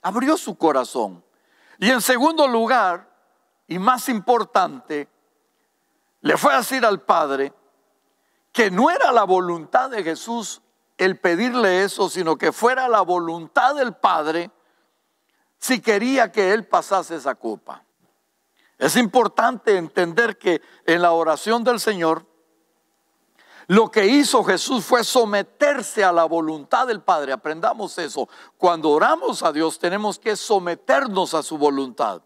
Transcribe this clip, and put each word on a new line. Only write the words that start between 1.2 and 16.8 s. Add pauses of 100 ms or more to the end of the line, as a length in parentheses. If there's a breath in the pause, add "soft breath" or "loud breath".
Y
en
segundo
lugar, (580)
y
más
importante, (1120)
le
fue
a
decir
al
Padre (1000)
que
no
era
la
voluntad
de
Jesús (340)
el
pedirle
eso,
sino
que
fuera
la
voluntad
del
Padre (1040)
si
quería
que
él
pasase